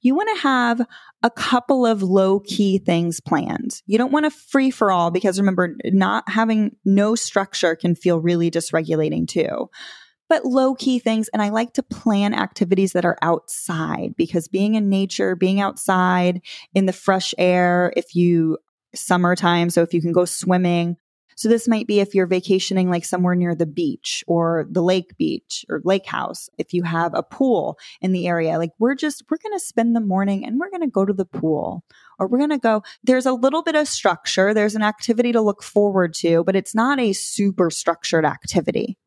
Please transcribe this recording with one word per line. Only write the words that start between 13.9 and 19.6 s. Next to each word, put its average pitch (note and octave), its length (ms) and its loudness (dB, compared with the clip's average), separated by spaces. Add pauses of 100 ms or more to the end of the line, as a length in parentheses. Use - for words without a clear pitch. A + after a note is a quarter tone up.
because E3 300 -2
being G3+ 280 0
in G#3 140 0
nature, F#3+ 460 0
being F#3 240 0
outside F3+ 840 0 (320)
in F#3+ 120 2
the F#3 80 0
fresh - 440 -2
air, F3+ 580 2
if - 200 -4
you, E3+ 420 2 (380)
summertime, F3 760 0